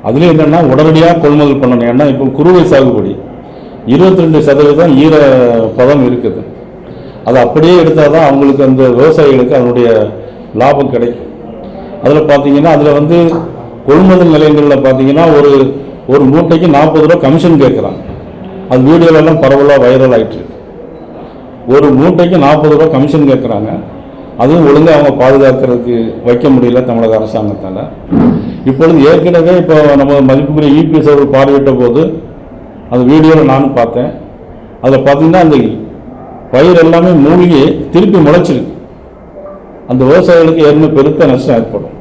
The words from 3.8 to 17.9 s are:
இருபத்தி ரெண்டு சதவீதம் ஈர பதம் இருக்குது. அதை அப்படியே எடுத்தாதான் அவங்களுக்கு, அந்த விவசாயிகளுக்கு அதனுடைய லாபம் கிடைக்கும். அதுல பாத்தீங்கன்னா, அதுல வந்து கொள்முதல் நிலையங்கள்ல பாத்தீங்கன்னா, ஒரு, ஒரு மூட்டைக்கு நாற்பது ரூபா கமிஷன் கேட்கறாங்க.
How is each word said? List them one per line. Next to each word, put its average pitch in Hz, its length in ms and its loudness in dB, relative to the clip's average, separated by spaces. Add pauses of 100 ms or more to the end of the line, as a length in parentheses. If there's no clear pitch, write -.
இருபத்தி 180 360 2
ரெண்டு 156 200 0
சதவீதம் 147 560 2
ஈர 156 200 2 (600)
பதம் 131 340 2
இருக்குது. - 320 -6 (840)
அதை 123 160 2
அப்படியே 160 420 2
எடுத்தாதான் 156 440 2
அவங்களுக்கு, 139 360 2
அந்த 131 260 2
விவசாயிகளுக்கு 135 600 2
அதனுடைய 120 600 0 (420)
லாபம் 135 360 0
கிடைக்கும். 120 420 -6 (720)
அதுல 170 160 2
பாத்தீங்கன்னா, 143 540 2
அதுல 147 180 2
வந்து 165 420 0 (520)
கொள்முதல் 180 420 2
நிலையங்கள்ல 151 580 2
பாத்தீங்கன்னா, 139 520 2
ஒரு, 139 440 2 (260)
ஒரு 127 160 2
மூட்டைக்கு 160 440 0
நாற்பது 156 400 2
ரூபா 170 120 2
கமிஷன் 151 420 2
கேட்கறாங்க. 101 400 -2 (680)